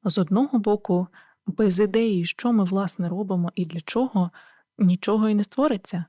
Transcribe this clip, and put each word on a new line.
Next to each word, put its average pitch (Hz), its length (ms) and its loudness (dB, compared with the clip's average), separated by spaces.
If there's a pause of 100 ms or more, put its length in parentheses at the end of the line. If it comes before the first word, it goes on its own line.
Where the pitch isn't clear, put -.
З 202 140 -2
одного 226 400 2
боку, 202 480 0 (400)
без 185 340 0
ідеї, 208 440 2
що 240 280 -4
ми, 214 120 4
власне, 185 440 -2
робимо 180 460 -4
і 180 100 -2
для 165 160 -10
чого, 208 500 -2 (480)
нічого 208 500 2
і 214 60 2
не 208 100 2
створиться. 208 640 -2